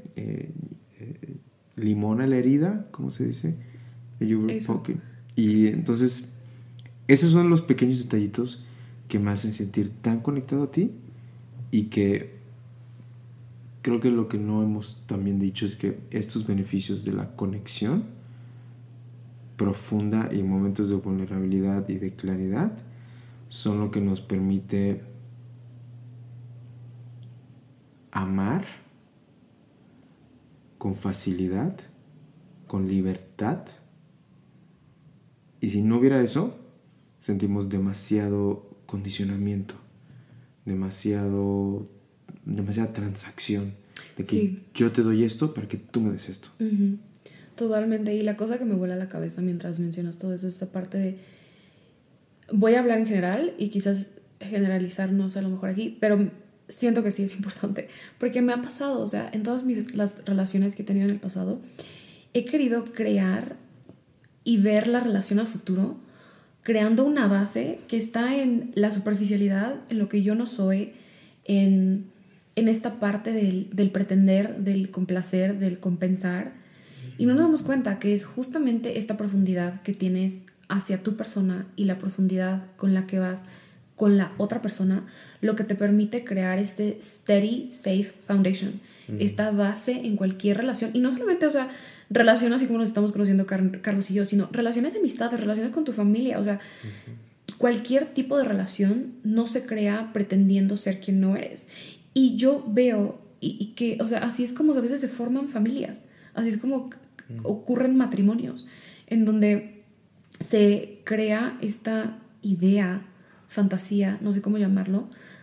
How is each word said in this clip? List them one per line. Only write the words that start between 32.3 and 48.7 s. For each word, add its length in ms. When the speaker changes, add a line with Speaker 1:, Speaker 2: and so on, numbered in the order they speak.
Speaker 1:
con 200
libertad. 800
Y 100
si 140
no 140
hubiera 260
eso, 340
sentimos 500
demasiado 1000
condicionamiento, 880
demasiado, 1200
demasiada 480
transacción, 800
de 80
que 140
Speaker 2:
Sí. 200
Speaker 1:
yo 180
te 120
doy 200
esto 300
para 140
que 100
tú 240
me 100
des 180
esto. 200
Speaker 2:
Ujú. 380
Totalmente. 600
Y 80
la 140
cosa 200
que 80
me 100